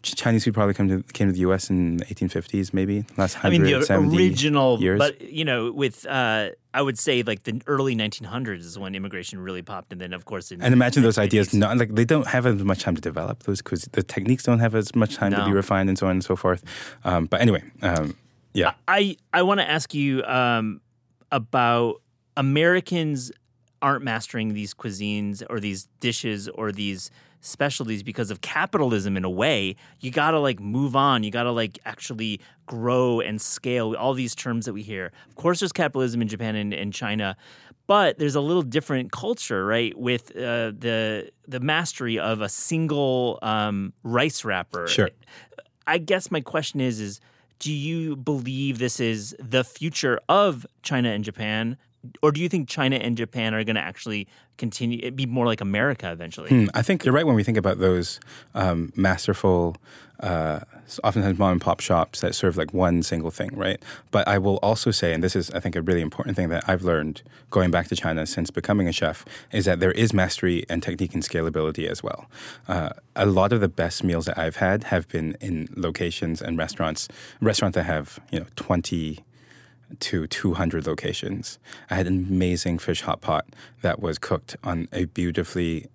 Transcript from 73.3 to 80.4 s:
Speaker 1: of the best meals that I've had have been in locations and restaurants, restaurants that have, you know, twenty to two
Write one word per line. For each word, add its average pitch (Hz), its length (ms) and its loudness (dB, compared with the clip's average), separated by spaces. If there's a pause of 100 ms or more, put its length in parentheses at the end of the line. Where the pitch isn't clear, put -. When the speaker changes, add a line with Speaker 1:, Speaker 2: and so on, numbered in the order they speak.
Speaker 1:
of 113 60 2
the 98 80 4
best 85 360 -2
meals 85 220 0
that 87 120 -4
I've 82 200 -2
had 101 280 2
have 87 220 0
been 80 340 -4
in 85 340 -4
locations 82 640 -4
and 82 160 -4
restaurants, 80 500 -4 (340)
restaurants 104 340 2
that 87 100 2
have, 78 340 -4 (120)
you - 100 -2
know, - 40 -12 (100)
twenty 82 640 -2 (800)
to 82 280 -2
two - 280 0